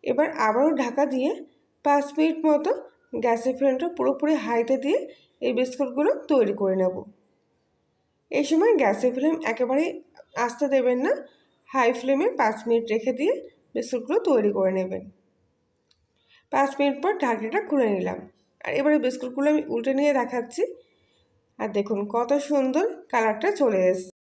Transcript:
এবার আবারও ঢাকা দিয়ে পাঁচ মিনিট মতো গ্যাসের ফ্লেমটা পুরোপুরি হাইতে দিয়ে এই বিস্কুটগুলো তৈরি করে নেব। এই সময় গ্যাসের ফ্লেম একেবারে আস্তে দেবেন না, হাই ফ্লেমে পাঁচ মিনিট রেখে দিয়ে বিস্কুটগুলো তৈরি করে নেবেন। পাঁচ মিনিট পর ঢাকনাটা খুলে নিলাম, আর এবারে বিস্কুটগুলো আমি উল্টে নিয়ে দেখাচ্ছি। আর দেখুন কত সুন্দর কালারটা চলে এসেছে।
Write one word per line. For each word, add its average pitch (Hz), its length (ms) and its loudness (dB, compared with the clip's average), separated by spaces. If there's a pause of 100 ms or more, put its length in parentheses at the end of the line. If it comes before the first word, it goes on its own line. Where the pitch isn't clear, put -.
এবার 285 240 0 (100)
আবারও 233 380 2
ঢাকা 247 300 0
দিয়ে 262 240 -2 (540)
পাঁচ 285 300 2
মিনিট 320 300 0
মতো 302 260 2 (500)
গ্যাসের 240 360 0
ফ্লেমটা 269 380 0
পুরোপুরি 277 420 0
হাইতে 233 420 0
দিয়ে 311 200 0 (440)
এই 247 100 0
বিস্কুটগুলো 254 580 0 (180)
তৈরি 220 260 2
করে 190 220 0
নেব। 185 200 0 (1300)
এই 285 140 0
সময় 349 320 4
গ্যাসের 233 380 2
ফ্লেম 294 200 0 (100)
একেবারে 254 400 0 (520)
আস্তে 240 320 -2
দেবেন 247 340 2
না, 392 100 2 (580)
হাই 233 220 2
ফ্লেমে 269 440 2
পাঁচ 220 280 0
মিনিট 233 260 2
রেখে 226 220 0
দিয়ে 294 200 0 (400)
বিস্কুটগুলো 247 520 -2
তৈরি 226 280 4
করে 190 200 2
নেবেন। 190 300 -4 (1500)
পাঁচ 277 240 2
মিনিট 285 240 2
পর 370 200 0
ঢাকনাটা 233 460 -2
খুলে 269 240 2
নিলাম, 185 280 -4 (420)
আর - 140 -8
এবারে 294 240 2
বিস্কুটগুলো 254 520 -2
আমি 302 180 2
উল্টে 233 260 -2
নিয়ে 285 200 2
দেখাচ্ছি। 247 480 -4 (960)
আর 220 140 -6
দেখুন 202 340 -2
কত 233 240 -2 (120)
সুন্দর 285 420 2 (240)
কালারটা 226 480 0
চলে 214 260 2
এসেছে। 185 380 2